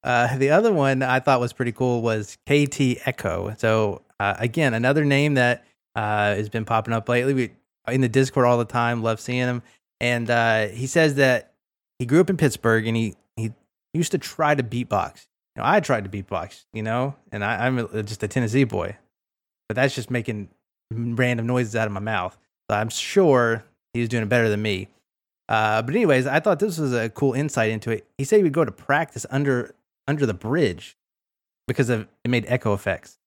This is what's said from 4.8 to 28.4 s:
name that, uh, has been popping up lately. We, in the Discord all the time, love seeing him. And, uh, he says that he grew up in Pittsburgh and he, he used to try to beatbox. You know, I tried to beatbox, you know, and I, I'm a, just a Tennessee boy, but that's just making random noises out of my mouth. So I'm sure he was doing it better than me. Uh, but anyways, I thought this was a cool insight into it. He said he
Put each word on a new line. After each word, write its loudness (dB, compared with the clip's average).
name 2
that, 2
uh, 0
has -4
been -4
popping -2
up -4
lately. 0
We, -2
in 0
the 2
Discord 2
all 6
the 0
time, -2
love -2
seeing -4
him. -2
And, 0
uh, 2
he -6
says 2
that 2
he -2
grew 6
up 4
in 0
Pittsburgh 2
and 0
he, -2
he -4
used -2
to -2
try 0
to -2
beatbox. -4
You -10
know, 0
I 4
tried -2
to -10
beatbox, -10
you -8
know, -4
and -6
I, -2
I'm 0
a, -6
just -10
a -4
Tennessee 0
boy, -6
but -4
that's 0
just -8
making -6
random -2
noises -2
out 0
of -6
my -6
mouth. -4
So 0
I'm -2
sure 4
he -4
was -2
doing -2
it -4
better 4
than 0
me. -2
Uh, 2
but -4
anyways, 4
I 0
thought 0
this -2
was -2
a -2
cool 0
insight 0
into -4
it. -6
He -4
said 4
he 6